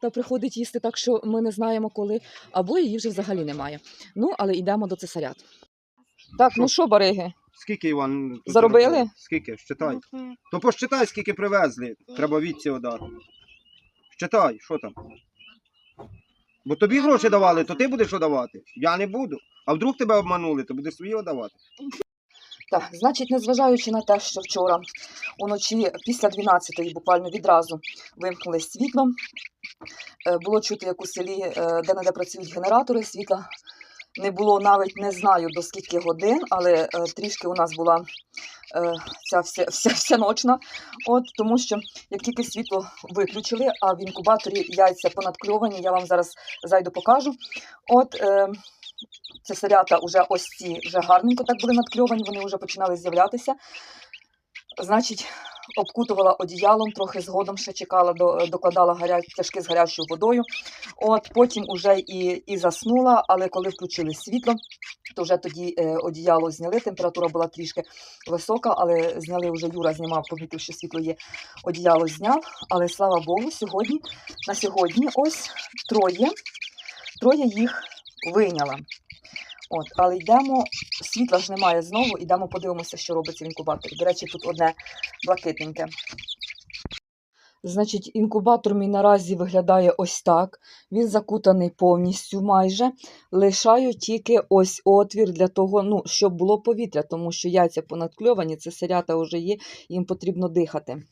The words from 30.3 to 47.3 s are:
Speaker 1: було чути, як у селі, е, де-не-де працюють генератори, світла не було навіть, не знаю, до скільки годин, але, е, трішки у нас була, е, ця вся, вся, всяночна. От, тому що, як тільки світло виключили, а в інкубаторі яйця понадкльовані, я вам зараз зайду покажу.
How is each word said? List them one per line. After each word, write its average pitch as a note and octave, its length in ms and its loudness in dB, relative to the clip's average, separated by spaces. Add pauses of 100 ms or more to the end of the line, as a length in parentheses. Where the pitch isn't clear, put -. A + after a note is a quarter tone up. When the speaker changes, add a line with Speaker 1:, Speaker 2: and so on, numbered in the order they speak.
Speaker 1:
було G#3 220 0
чути, G#3 260 -8
як F#3 160 -6
у F#3+ 40 -12
селі, F#3 340 -8
е, F3+ 120 -6 (300)
де-не-де F#3 300 0
працюють F3+ 420 -8
генератори, A3+ 480 2
світла G3 460 -6 (680)
не G3 120 -4
було G3+ 300 2
навіть, G3 360 4
не G3+ 140 -4
знаю, F3+ 380 2
до D#3+ 140 -6
скільки F3+ 360 -6
годин, E3+ 420 0 (100)
але, F3+ 240 4
е, D#3+ 140 2 (280)
трішки G3+ 320 -8
у F3+ 60 -4
нас E3 200 -2
була, E3+ 300 2 (720)
е, E3+ 160 0 (380)
ця F3+ 100 4
вся, F3 240 -2
вся, - 260 0
всяночна. A#3+ 680 2 (480)
От, B3 180 2 (140)
тому A3 200 2
що, A#3 180 -2 (340)
як G3 120 -8
тільки A#3+ 220 -4
світло G3 420 -6 (160)
виключили, G#3 640 -2 (140)
а F#3+ 120 2
в F3 100 -4
інкубаторі G3+ 640 0
яйця F#3 420 4
понадкльовані, G3+ 720 -4
я F3+ 100 -2
вам F3+ 160 0
зараз F3 280 0 (340)
зайду F#3 220 4
покажу. C4 440 2 (540)